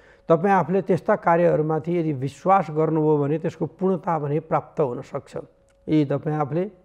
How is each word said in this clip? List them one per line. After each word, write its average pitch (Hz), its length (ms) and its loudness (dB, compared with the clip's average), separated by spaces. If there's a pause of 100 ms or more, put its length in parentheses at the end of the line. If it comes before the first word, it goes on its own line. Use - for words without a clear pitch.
(300)
तपाईँ 165 240 2
आफूले 185 280 0
त्यस्ता 190 340 0
कार्यहरूमाथि 165 840 0
यदि 160 140 -2
विश्वास 156 580 0
गर्नुभयो 156 460 2
भने 143 220 0
त्यसको 165 260 -6
पूर्णता 185 540 -2
भने 147 200 -2
प्राप्त 156 420 -4
हुन 131 200 -2
सक्छ। - 360 -12 (500)
यदि 151 180 2
तपाईँ 143 300 -4
आफूले 151 300 -2 (200)